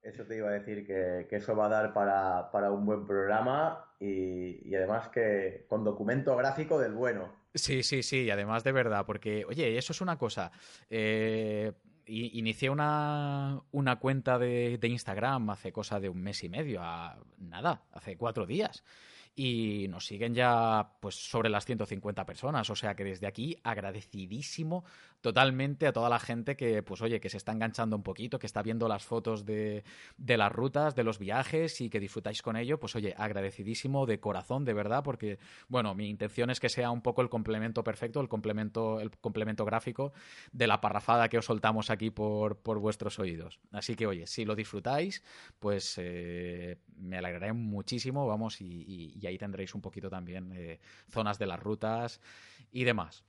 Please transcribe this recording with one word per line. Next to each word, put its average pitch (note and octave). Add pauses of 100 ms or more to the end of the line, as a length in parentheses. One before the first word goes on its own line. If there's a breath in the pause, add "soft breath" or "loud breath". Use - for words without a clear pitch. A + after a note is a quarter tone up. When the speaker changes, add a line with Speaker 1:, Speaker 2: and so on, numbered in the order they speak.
Speaker 1:
Eso A2
te A2
iba G#2+
a G2+
decir, G#2
que, F2+
que G#2
eso G#2
va G#2+
a -
dar G#2+
para, F#2+
para G2+
un G2+
buen G#2
programa A2
y, F#2
y F#2+
además G2+
que G2+
con G#2+
documento B2
gráfico D#3
del A#2+
bueno. G#2+ (140)
Speaker 2:
Sí, B2+
sí, C3+
sí, C3
y A2+
además G#2
de C#3+
verdad, A2+
porque, G#2
oye, B2
eso C3
es -
una F3
cosa. G#2+ (380 loud breath)
Eh, A2 (360)
i-, A2+
inicié A2+
una, D3 (100)
una C3
cuenta C3
de, A#2+
de A#2
Instagram A#2
hace G2
cosa G#2
de F#2+
un F2+
mes G2
y F2
medio, A#2
a, E2+ (220)
nada, F#2+
hace F#2+
cuatro A2+
días. - (520 loud breath)
Y A2+
nos F2+
siguen A#2
ya, A#2
pues, G2+
sobre A2+
las G#2
ciento G#2+
cincuenta G2
personas. C3
O G#2
sea G#2
que G2+
desde F#2+
aquí, A#2
agradecidísimo G#2+ (360 loud breath)
totalmente C3+
a C3
toda A#2
la A#2
gente A#2
que, A2+
pues, F#2+
oye, A2+
que F#2+
se -
está G#2
enganchando A2+
un G#2
poquito, A2
que -
está G#2
viendo A2+
las G#2
fotos A2+
de, G#2+ (320 loud breath)
de B2
las G#2
rutas, C#3+
de B2
los A2
viajes C3
y A#2+
que G#2+
disfrutáis G#2
con A2
ello. C3
Pues, -
oye, G#2
agradecidísimo G#2
de A2
corazón, G#2+
de A#2+
verdad, G#2
porque, A2+ (280 loud breath)
bueno, A2
mi G#2
intención A2+
es B2
que B2
sea A#2+
un A#2+
poco B2
el A#2+
complemento A2
perfecto, A2+
el B2+
complemento, A2
el G#2+
complemento G#2+
gráfico A#2 (380 loud breath)
de B2
la G#2+
parrafada A2+
que A#2
os A2
soltamos A2
aquí A2
por, G#2+
por A2
vuestros G#2
oídos. F2 (120)
Así G#2
que, A2+
oye, F#2
si -
lo G#2+
disfrutáis, A#2+ (340 loud breath)
pues, G2+
eh, F2 (200)
me F#2
alegraré F2+
muchísimo, A#2+
vamos, G#2+
y, G2 (200)
y, F2
y -
ahí F#2
tendréis F#2+
un G2+
poquito F#2+
también, F#2
eh, F2 (280 loud breath)
zonas G#2
de G#2
las F2+
rutas A2 (540 loud breath)
y B2+
demás. G#2+